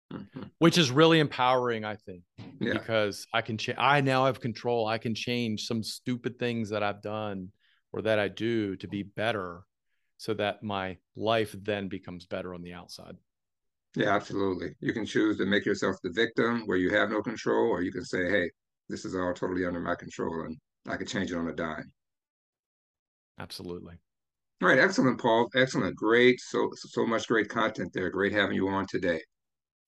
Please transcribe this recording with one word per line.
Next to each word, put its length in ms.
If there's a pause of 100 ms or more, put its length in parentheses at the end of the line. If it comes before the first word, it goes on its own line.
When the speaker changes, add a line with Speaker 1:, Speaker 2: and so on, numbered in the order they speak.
(120)
Speaker 1:
Mm-hmm. 300 (160)
Speaker 2:
which 200
is 120
really 280
empowering, 680
I 120
think, 260 (380)
Speaker 1:
Yeah. 140
Speaker 2:
because 580
I 80
can 160
cha-, 220
I 240
now 240
have 120
control. 480
I 120
can 160
change 520
some 160
stupid 560
things 320
that 120
I've 200
done 480 (400)
or 120
that 160
I 100
do 480
to 100
be 160
better 600 (540)
so 180
that 280
my 340 (200)
life 460
then 260
becomes 380
better 280
on 80
the 100
outside. 440 (800)
Speaker 1:
Yeah, 180
absolutely. 680
You 120
can 140
choose 320
to 80
make 180
yourself 380
the 80
victim 560
where 120
you 120
have 200
no 120
control, 460
or 140
you 100
can 120
say, 240
"Hey, 220 (380)
this 160
is 100
all 180
totally 320
under 160
my 140
control 480
and 140 (320)
I 80
can 100
change 240
it 60
on 120
a 60
dime." 380 (1500)
Speaker 2:
Absolutely. 560 (680)
Speaker 1:
All 60
right. 100
Excellent, 420
Paul. 340
Excellent. 420
Great. 440
So, 340
so 320
much 220
great 200
content 440
there. 180
Great 220
having 240
you 120
on 180
today. 340 (680)